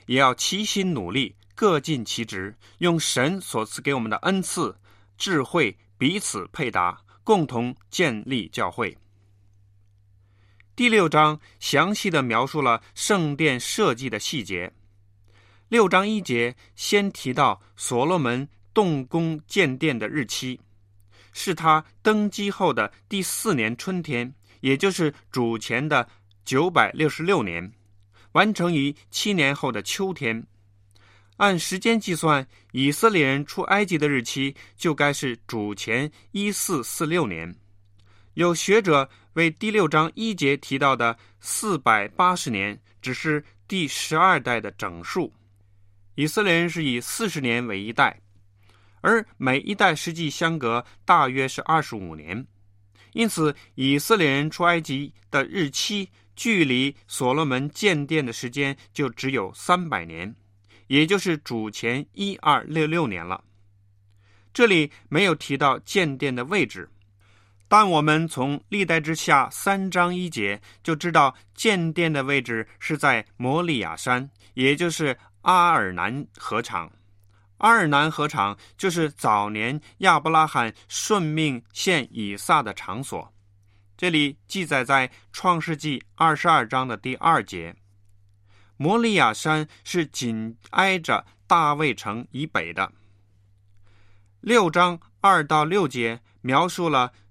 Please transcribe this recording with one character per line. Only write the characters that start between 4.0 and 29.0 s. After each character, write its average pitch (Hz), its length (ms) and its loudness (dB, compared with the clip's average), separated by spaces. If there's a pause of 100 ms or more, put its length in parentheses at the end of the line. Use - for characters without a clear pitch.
的 107 60 -2
恩 190 260 0
赐、 131 340 -6 (400)
智 175 240 -2
慧 127 340 0 (220)
彼 170 220 0
此 95 320 -8
配 131 180 -6
搭， 90 320 -2 (220)
共 190 240 2
同 123 260 -4 (160)
建 127 360 -2
立 120 240 -6
教 101 200 -4
会。 98 280 -6 (1800)
第 240 140 4
六 208 180 6
章 151 320 4 (220)
详 165 340 2
细 208 140 -2
地 156 120 2
描 120 240 2
述 147 160 -4
了 117 220 2 (100)
圣 165 400 0
殿 139 240 0
设 151 380 0
计 127 140 -8
的 107 100 -6
细 131 240 -6
节。 90 300 -8 (960)
六 226 180 4
章 185 180 2
一 214 160 -2
节 120 320 -2 (220)
先 202 340 0
提 - 240 -6
到 123 280 2 (160)
所 123 280 0
罗 175 140 2
门 127 300 -2 (240)
动 160 320 2
工 160 420 -2
建 147 300 0
殿 143 200 0
的 107 120 -4
日 139 160 -4
期， - 340 -8 (720)
是 - 240 -6
他 156 300 2 (160)
登 214 280 2
基 202 220 -4
后 175 220 0
的 107 180 -2 (160)
第 196 140 -2
四 190 340 -2
年 117 220 0
春 185 260 -6
天， 127 300 -6 (260)
也 135 160 2
就 190 160 2
是 160 220 0 (180)
主 117 260 0
前 123 300 -4
的 135 220 0 (340)
九 151 260 2
百 123 220 4
六 151 160 0
十 147 160 -4
六 175 180 2
年， 87 300 -6 (640)
完 202 200 4
成 175 200 -2
于 143 220 0 (160)